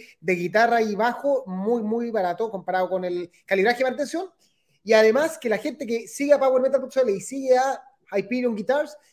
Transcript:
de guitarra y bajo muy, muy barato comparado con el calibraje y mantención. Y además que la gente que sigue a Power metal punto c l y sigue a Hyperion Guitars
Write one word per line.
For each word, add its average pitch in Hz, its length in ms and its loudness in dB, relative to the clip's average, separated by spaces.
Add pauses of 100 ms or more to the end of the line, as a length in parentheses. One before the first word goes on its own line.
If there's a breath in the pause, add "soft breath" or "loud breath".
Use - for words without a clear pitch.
(200 loud breath)
de 180 160 -2
guitarra 226 460 2
y 208 140 -2
bajo 247 500 0
muy, 202 380 -2
muy 233 260 -4
barato 202 400 -2
comparado 185 400 -2
con 185 140 -2
el 180 260 -6 (160 soft breath)
calibraje 214 360 0
y - 20 2
mantención. 294 460 -4 (540)
Y 214 100 2
además 226 440 4
que 240 120 -6
la 208 80 0
gente 262 280 -8
que 226 220 -4
sigue 285 260 2
a 262 60 4
Power 262 220 4
metal 269 180 0
punto 254 140 -8
c 262 80 0
l 233 100 2
y 196 80 -2
sigue 262 380 0
a 254 260 0 (320)
Hyperion 233 400 -2
Guitars 277 400 -2 (180)